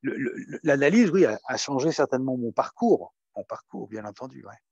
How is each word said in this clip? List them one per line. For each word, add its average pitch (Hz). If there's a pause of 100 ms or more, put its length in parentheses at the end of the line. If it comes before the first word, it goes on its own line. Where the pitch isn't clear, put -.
le, -
le, 123
le, -
l'analyse, 156
oui, 170
a, 107
a 131
changé 143
certainement 131
mon 117
parcours, 143 (220)
mon -
parcours, -
bien 107
entendu, 127
ouais. 101 (180)